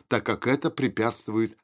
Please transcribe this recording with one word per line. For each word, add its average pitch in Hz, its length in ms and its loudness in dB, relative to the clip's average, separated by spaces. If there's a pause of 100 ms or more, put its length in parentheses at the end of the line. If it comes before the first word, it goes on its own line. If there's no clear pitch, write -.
так 110 180 2
как 110 220 -2
это 139 240 2
препятствует 110 920 -2